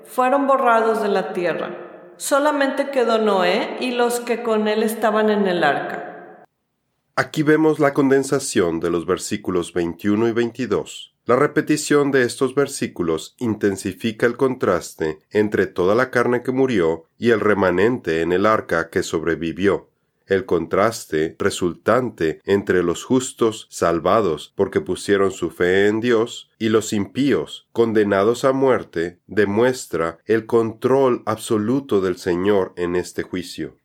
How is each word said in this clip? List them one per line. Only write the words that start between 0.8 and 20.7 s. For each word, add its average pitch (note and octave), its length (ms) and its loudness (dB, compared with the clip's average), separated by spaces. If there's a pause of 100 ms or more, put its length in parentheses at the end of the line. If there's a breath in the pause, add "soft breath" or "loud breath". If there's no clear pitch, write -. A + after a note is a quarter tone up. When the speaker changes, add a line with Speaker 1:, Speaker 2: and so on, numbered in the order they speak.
Speaker 1:
de G#3 60 -2
la G3 240 -2
tierra. - 540 -4 (300)
Solamente C#4 720 0
quedó A3+ 260 2
Noé G#3 640 0
y B3 120 -4
los A#3+ 280 0
que A#3 220 -4
con G#3+ 260 0
él G#3+ 140 2
estaban G#3+ 480 2
en G3+ 160 2
el F3 180 0
arca. - 800 -4 (720)
Speaker 2:
Aquí C#3 260 -2
vemos D#3 380 2
la C#3 140 2
condensación C3+ 840 2
de E2+ 120 -2
los E2+ 160 -2
versículos F2+ 680 -4
veintiuno G2+ 560 0
y A#2 40 -2
veintidós. A2+ 840 -4 (100)
La A#2+ 120 2
repetición D3 760 0
de C3 140 2
estos B2+ 300 -2
versículos G#2+ 840 -2
intensifica G#2+ 880 -2
el A#2+ 100 0
contraste G2 840 -2 (100)
entre G#2 360 2
toda F#2 280 0
la B2+ 160 0
carne A#2+ 320 0
que B2+ 100 -4
murió G#2 540 0 (100)
y A#2 140 0
el G#2+ 100 4
remanente F#2+ 800 2
en E2 120 0
el F#2+ 120 2
arca F2 460 0
que F2+ 120 -2
sobrevivió. E2 840 -2 (400)
El F#2+ 200 0
contraste E2+ 960 -2